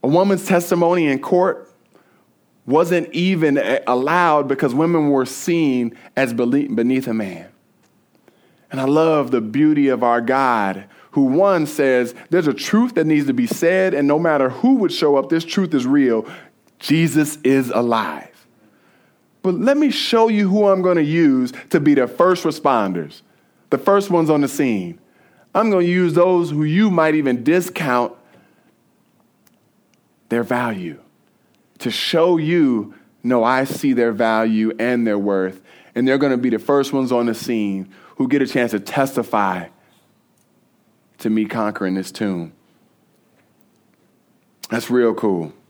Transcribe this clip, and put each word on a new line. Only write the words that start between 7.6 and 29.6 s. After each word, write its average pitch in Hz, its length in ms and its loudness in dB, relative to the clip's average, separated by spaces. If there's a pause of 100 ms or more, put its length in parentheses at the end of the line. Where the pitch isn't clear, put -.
And 135 100 -6
I 131 40 -4
love 151 480 2
the 123 80 2
beauty 139 480 2
of 123 160 0
our 120 160 2
God, 113 640 0 (280)
who 143 120 2
one 165 420 2
says, 127 480 0 (160)
"There's 170 160 2
a 131 80 0
truth 233 400 -2
that 160 120 0
needs 147 200 2
to 135 80 0
be 120 140 0
said, 185 440 0
and 143 140 0
no 147 140 2
matter 147 300 2
who 254 260 2
would 196 160 0
show 143 240 2
up, 135 140 -2
this 165 140 0
truth 165 300 -2
is 123 100 0
real. 127 440 2 (500)
Jesus 151 640 0
is 131 280 2
alive." 113 560 -2 (1120)
But 185 140 -2
let 262 220 0
me 294 140 2
show 226 380 2
you 208 200 2
who 208 180 2
I'm 190 160 2
gonna 180 180 2
use 147 520 2 (180)
to 165 100 2
be 147 140 4
the 131 120 2
first 180 380 0
responders, 104 800 -2 (480)
the 135 80 0
first 196 320 2
ones 165 180 2
on 151 140 2
the 139 60 0
scene. 113 500 -4 (560)
I'm 226 160 0
gonna 185 140 2
use 175 280 0
those 175 380 2
who 151 140 -2
you 190 260 2
might 156 240 2
even 131 300 0
discount 147 680 -2 (2250)